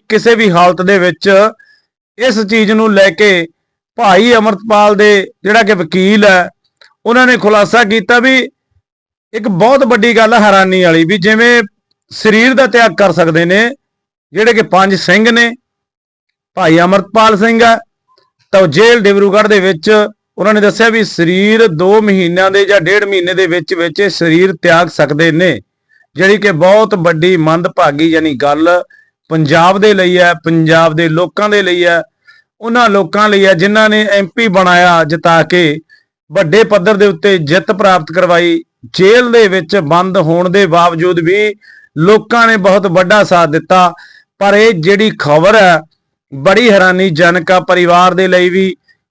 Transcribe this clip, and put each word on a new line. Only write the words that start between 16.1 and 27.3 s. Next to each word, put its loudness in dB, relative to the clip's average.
ਭਾਈ 2
ਅਮਰਤਪਾਲ 0
ਸਿੰਘ 0
ਆ, 2
ਤਾਂ 4
ਉਹ 2
ਜੇਲ੍ਹ 2
ਡਿਬਰੂਗੜ੍ਹ 0
ਦੇ 2
ਵਿੱਚ -4
ਉਹਨਾਂ -2
ਨੇ 0
ਦੱਸਿਆ 0
ਵੀ -2
ਸਰੀਰ 0
ਦੋ 0
ਮਹੀਨਿਆਂ 0
ਦੇ 0
ਜਾਂ 0
ਡੇਢ 0
ਮਹੀਨੇ -4
ਦੇ 0
ਵਿੱਚ -6
ਵਿੱਚ -6
ਇਹ 0
ਸਰੀਰ 0
ਤਿਆਗ 2
ਸਕਦੇ -2
ਨੇ, -2
ਜਿਹੜੀ 0
ਕਿ -2
ਬਹੁਤ 2
ਵੱਡੀ 0